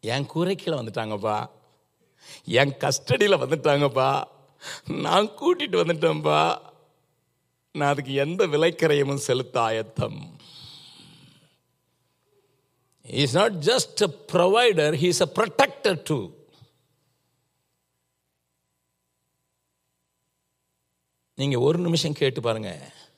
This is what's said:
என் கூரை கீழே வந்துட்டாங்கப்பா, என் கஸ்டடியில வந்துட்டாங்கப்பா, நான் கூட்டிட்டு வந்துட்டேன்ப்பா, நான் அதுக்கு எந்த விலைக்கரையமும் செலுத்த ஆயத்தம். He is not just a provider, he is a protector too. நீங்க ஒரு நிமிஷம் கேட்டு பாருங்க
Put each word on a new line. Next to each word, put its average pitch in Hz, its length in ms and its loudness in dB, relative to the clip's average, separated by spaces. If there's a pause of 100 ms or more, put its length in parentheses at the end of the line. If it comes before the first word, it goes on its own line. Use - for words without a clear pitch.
என் 131 260 -4
கூரை 180 300 -2
கீழே 160 200 -4
வந்துட்டாங்கப்பா, 107 720 -4 (920)
என் 139 260 2
கஸ்டடியில 196 680 0
வந்துட்டாங்கப்பா, 139 880 0 (600)
நான் 170 400 0
கூட்டிட்டு 285 500 -2
வந்துட்டேன்ப்பா, 160 840 0 (1120)
நான் 143 160 0
அதுக்கு 139 260 -2
எந்த 139 320 0
விலைக்கரையமும் 147 840 0
செலுத்த 127 320 -2
ஆயத்தம். 113 760 -4 (2750)
He 131 240 -2
is 117 60 -2
not 208 260 2
just 208 500 0
a 143 60 -8 (120)
provider, 180 680 4
he 175 160 2
is 165 100 2
a 170 100 0
protector 214 680 0
too. 117 300 -6 (4000)
நீங்க 135 260 -2
ஒரு 151 180 2
நிமிஷம் 165 340 -2
கேட்டு 127 280 -2
பாருங்க 107 520 -6 (260)